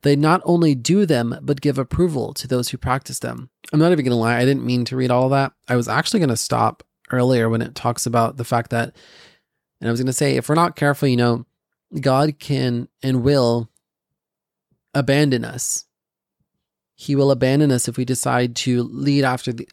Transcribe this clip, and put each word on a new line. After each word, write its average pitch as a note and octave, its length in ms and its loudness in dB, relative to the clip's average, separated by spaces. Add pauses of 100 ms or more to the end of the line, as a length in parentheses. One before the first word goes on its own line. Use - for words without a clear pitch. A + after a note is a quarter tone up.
they C#3+ 140 4
not D#3 280 2
only E3+ 300 4
do E3+ 320 0
them, A#2+ 340 0
but C#3 220 -4
give C#3 160 0
approval C#3+ 560 -2
to - 120 -10
those B2+ 220 -2
who - 80 -10
practice B2+ 440 -6
them. B2 280 -10 (240)
I'm D3+ 60 2
not E3+ 140 6
even D3+ 120 2
gonna B2 120 2
lie, A#2 200 2
I B2 80 2
didn't C3 220 0
mean B2 200 0
to B2+ 100 -8
read B2+ 140 0
all B2+ 200 2
that. C#3 220 0 (140)
I B2 100 0
was A#2 120 0
actually D3+ 320 0
gonna C3 160 2
stop - 460 -2 (280)
earlier B2 380 2
when A2+ 140 0
it A#2+ 120 -8
talks - 320 -4
about A#2+ 300 0
the A#2+ 80 -6
fact A#2+ 260 -4
that, A#2 240 -4 (840)
and A#2 80 -4
I - 20 0
was A#2 100 -2
gonna C3 120 -2
say, C3+ 240 0
if B2 120 -4
we're D3+ 60 2
not E3+ 220 2
careful, C#3+ 320 0
you B2+ 80 2
know, A#2+ 300 0 (520)
God C#3 400 0
can B2+ 500 -2 (140)
and C3 200 0
will A#2+ 480 2 (1200)
abandon C#3 500 2
us. - 400 -8 (1080)
He - 200 -6
will C#3 160 4
abandon C3+ 400 4
us B2+ 180 0
if A#2 80 -8
we B2+ 80 -2
decide B2 520 -2
to B2 260 0
lead C#3 420 0
after B2+ 280 -2
the, A2+ 200 -10